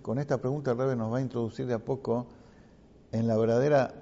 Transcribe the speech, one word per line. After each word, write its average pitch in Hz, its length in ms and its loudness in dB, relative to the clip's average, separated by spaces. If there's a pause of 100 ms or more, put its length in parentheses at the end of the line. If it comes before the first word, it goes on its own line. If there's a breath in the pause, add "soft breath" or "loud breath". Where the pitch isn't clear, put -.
con 113 180 -4
esta 139 200 0
pregunta 139 320 -2
el 117 80 0
Rebbe 131 180 0
nos 110 160 -2
va 123 60 0
a 135 40 0
introducir 120 440 -4
de 123 80 -2
a 110 100 -4
poco 123 440 -2 (840 loud breath)
en 113 140 0
la 113 100 4
verdadera 123 640 4